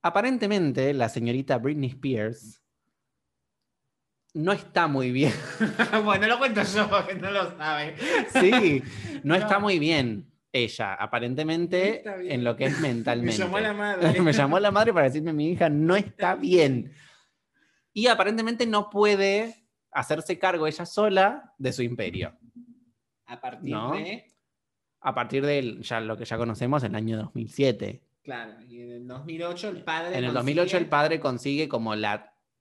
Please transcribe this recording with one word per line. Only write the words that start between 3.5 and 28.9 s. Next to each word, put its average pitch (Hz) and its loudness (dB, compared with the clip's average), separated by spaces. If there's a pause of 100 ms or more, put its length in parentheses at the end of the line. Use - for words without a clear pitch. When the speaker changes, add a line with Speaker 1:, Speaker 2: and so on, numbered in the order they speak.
Speaker 1:
no 165 0
está 175 0
muy 135 0
bien. 131 2 (260)
Speaker 2:
<laughs> 220 2
Bueno, 208 2
lo 240 4
cuento 240 0
yo 202 0
porque 196 0
no 185 -6
lo 190 -4
sabe. 151 -4 (380)
Speaker 1:
Sí, 196 4 (400)
no 151 2
Speaker 2:
No. - -
Speaker 1:
está 202 2
muy 202 2
bien 139 0 (220)
ella, 113 -2
aparentemente, 156 -2
Speaker 2:
No 214 -6
está 196 -8
bien. 180 -6
Speaker 1:
en 123 -2
lo 120 0
que 135 -2
es 143 0
Speaker 2:
<laughs> - 0
Speaker 1:
mentalmente. 120 0
Speaker 2:
Me 190 0
llamó 190 -2
la 214 -2
madre. 190 2
Speaker 1:
<laughs> - -
Me 160 6
llamó 143 4
la 202 2
madre 214 4
para 160 6
decirme, 156 -2
"Mi 151 0
hija 175 2
no 156 4
está 196 0
bien". 151 4 (1000)
Y 220 2
aparentemente 226 2
no 208 0
puede 208 2 (240)
hacerse 151 -2
cargo 170 0
ella 156 -6
sola 208 2
de 127 -2
su - -6
imperio. 95 -4 (920)
Speaker 2:
A 120 -16
partir 127 -10
Speaker 1:
¿No? 113 -4
Speaker 2:
de 190 -10 (760)
Speaker 1:
A 131 -4
partir 131 -2
de 139 -2
ya, 117 -4
lo 110 -6
que 113 -10
ya 113 -4
conocemos, 123 -2
el 101 -4
año 110 -2
dos 107 -8
mil 113 -8
siete. 117 -2 (180)
Speaker 2:
Claro, 117 -14 (140)
y 120 -18
en 120 -16